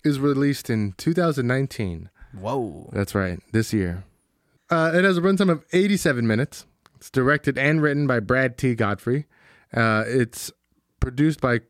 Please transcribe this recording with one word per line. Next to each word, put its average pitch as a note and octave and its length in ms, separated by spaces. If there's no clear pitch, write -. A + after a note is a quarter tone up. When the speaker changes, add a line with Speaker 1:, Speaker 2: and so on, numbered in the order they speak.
Speaker 1:
is C#3+ 160
released C#3+ 500
in G#2+ 260
two E3 160
thousand D#3 340
nineteen. G#2+ 600
Speaker 2:
Whoa. G2+ 540
Speaker 1:
That's G2+ 220
right, F#2 260
this A2+ 200
year. F#2 320
Uh, E3 240
it F3+ 100
has F#3+ 140
a - 20
runtime F#3+ 300
of D#3+ 220
eighty-seven F3 540
minutes. A2 400
It's - 140
directed C3+ 480
and D3+ 240
written D3 240
by B2 140
Brad B2 380
T. B2+ 160
Godfrey. A#2 520
Uh, A2 320
it's A#2+ 440
produced C#3+ 400
by A#2+ 300